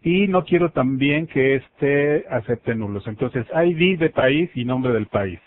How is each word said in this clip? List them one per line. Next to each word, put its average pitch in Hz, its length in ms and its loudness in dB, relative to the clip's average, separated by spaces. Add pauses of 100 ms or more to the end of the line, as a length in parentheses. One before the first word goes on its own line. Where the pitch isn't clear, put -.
Y 185 240 2
no 185 180 0
quiero 175 240 2
también 143 560 0
que 135 300 2
este 143 760 0
acepte 120 460 -4
nulos. 101 320 -6
Entonces, 117 440 -6
I 175 220 2
D 180 240 2
de 160 140 0
país 139 420 0
y 123 100 -6
nombre 127 300 -2
del 107 140 -2
país. 95 400 -4